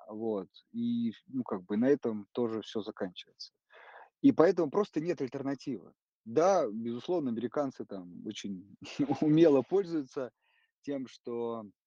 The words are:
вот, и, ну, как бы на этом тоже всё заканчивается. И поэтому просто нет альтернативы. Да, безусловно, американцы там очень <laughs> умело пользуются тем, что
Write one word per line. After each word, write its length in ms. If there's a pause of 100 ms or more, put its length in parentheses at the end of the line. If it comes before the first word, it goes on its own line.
вот, 400 (240)
и, 400 (160)
ну, 160
как 200
бы 140
на 100
этом 440
тоже 300
всё 200
заканчивается. 720 (680)
И 100
поэтому 380
просто 300
нет 220
альтернативы. 720 (340)
Да, 440
безусловно, 600
американцы 560
там 400
очень 560
<laughs> 400
умело 400
пользуются 720 (500)
тем, 260
что 580 (200)